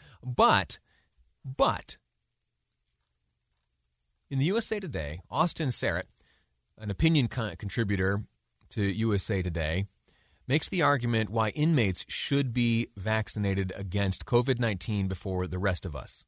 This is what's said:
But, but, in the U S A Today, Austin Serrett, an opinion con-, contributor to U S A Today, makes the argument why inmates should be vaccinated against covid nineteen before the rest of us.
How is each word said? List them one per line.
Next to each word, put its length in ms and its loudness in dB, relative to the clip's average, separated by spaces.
But, 540 2
but, 540 -2
in 80 -2
the 80 4
U 100 2
S 160 -2
A 80 -2
Today, 400 -6
Austin 380 0
Serrett, 360 0
an 120 -6
opinion 380 4
con-, 280 -4
contributor 680 0
to 120 -4
U 320 0
S 160 -2
A 120 0
Today, 420 -2
makes 220 0
the 100 -2
argument 480 2
why 220 0
inmates 580 2
should 460 0
be 420 2
vaccinated 800 0
against 480 -2
covid 340 2
nineteen 480 -2
before 400 -2
the 120 -4
rest 260 0
of 100 -6
us. 340 -12